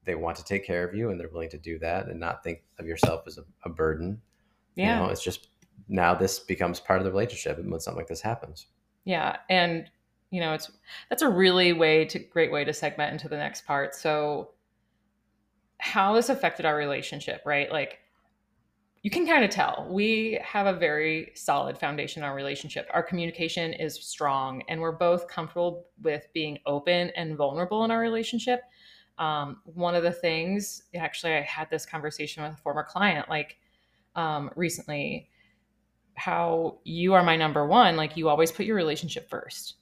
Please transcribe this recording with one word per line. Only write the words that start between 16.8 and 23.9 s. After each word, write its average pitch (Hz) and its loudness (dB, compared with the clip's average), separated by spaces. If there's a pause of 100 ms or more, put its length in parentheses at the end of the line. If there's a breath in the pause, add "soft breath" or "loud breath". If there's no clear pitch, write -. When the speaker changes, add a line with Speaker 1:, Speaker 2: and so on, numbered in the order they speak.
Speaker 2:
right? 143 0
Like, 147 -4 (1000)
you 208 -2
can 339 2
kinda 285 6
tell 156 0
we 220 0
have 202 0
a 196 4
very 156 0
solid 139 0
foundation 147 -4
in 143 -4
our 139 -4
relationship. 139 -8
Our 165 2
communication 170 -2
is 151 -6